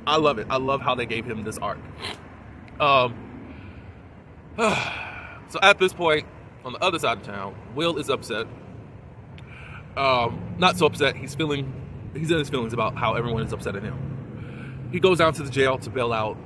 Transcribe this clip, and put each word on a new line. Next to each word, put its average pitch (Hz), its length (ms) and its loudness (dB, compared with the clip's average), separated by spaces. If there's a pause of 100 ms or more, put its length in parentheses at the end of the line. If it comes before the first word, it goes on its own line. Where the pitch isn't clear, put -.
I 151 100 6
love 147 220 4
it. - 100 -4
I 131 80 2
love 131 240 0
how 127 140 2
they 120 100 -2
gave 113 200 -4
him 107 180 -6
this 107 160 -6
arc. 101 180 -4 (1000)
Um, 135 760 2 (1040)
<sighs> - 0 -
so - 1040 -2
at 196 160 10
this 185 160 4
point, 156 320 4 (380)
on 123 100 -8
the 117 100 -2
other 175 140 4
side 123 220 2
of - 40 -16
town, 101 320 -6 (200)
Will 160 220 2
is 147 120 -4
upset. 113 380 0 (1500)
Um, 123 600 2
not 180 200 6
so 156 100 6
upset. 139 280 2
He's - 200 -10
feeling, 143 360 -2 (440)
he's 160 160 -2
in 165 80 4
his 139 100 -2
feelings 120 240 -2
about 110 220 0
how 113 180 2
everyone 117 300 0
is 113 100 -4
upset 101 220 -4
at 98 80 -6
him. - 1080 -10
He 180 80 -2
goes 180 200 6
down 160 140 6
to 156 100 -4
the 131 80 -6
jail 135 280 4
to - 120 -8
bail 120 200 0
out 110 340 -2